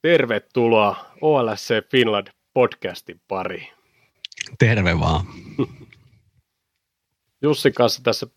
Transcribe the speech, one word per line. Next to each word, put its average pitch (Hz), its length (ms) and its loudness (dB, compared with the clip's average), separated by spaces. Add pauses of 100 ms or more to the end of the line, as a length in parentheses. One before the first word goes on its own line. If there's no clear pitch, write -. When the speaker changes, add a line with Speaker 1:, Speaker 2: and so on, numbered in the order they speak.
Speaker 1:
Tervetuloa 117 1040 2 (160)
O 147 240 2
L 107 100 -4
S - 120 -16
C 110 240 -2
Finland 107 360 2 (260)
podcastin 95 760 -4
pariin. 92 400 -8 (920)
Speaker 2:
Terve 98 400 2
vaan. 78 260 -2 (320)
Speaker 1:
<laughs> 127 100 -2 (1700)
Jussin 139 320 2
kanssa 123 300 0
tässä - 340 -2